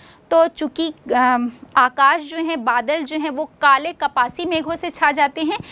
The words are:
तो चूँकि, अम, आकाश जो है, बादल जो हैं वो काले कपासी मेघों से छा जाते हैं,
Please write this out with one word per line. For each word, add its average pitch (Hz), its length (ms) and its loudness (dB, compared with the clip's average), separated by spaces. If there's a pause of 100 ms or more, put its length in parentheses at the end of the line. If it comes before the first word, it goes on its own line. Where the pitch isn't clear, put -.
(300)
तो 330 180 4
चूँकि, 320 460 -6 (220)
अम, 247 340 2 (260)
आकाश 277 460 2
जो 294 140 -12
है, 330 200 -4
बादल 247 460 -2
जो 294 160 -6
हैं 302 120 -4
वो 285 140 -6
काले 285 480 2
कपासी 277 540 -2
मेघों 320 300 -2
से 339 140 -6
छा 302 220 2
जाते 285 300 0
हैं, 339 160 -2 (140)